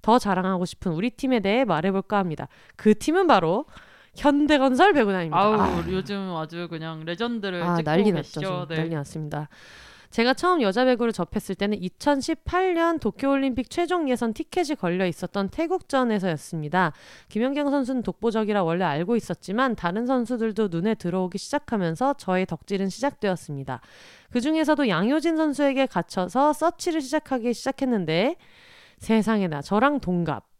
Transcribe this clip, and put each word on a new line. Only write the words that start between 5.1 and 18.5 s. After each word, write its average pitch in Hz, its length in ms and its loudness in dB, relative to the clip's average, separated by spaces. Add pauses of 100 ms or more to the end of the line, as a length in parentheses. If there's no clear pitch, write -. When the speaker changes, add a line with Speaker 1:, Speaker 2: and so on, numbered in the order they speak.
Speaker 2:
아우, 208 220 4
Speaker 1:
아. 170 300 0
Speaker 2:
요즘 190 460 -4
아주 165 340 -8
그냥 160 360 -10
레전드를 196 580 -4
Speaker 1:
아, 175 120 0
Speaker 2:
찍고 160 140 0
Speaker 1:
난리 196 220 4
Speaker 2:
계시죠. 156 280 -4
Speaker 1:
났죠, 190 100 -4 (120)
지금. 175 80 -8
Speaker 2:
네. 160 80 -6
Speaker 1:
난리 165 180 -2
났습니다. 151 540 -8 (600)
제가 240 240 2
처음 349 280 2
여자 214 240 2
배구를 240 260 2
접했을 190 440 -4
때는 202 260 -2
이천십팔 320 920 0
년 330 240 0
도쿄올림픽 269 680 -2
최종 339 400 -2
예선 233 240 -2
티켓이 311 440 -4
걸려 185 280 0
있었던 185 440 -4
태국전에서였습니다. 190 1400 -2 (360)
김연경 277 400 -2
선수는 262 340 0
독보적이라 208 600 0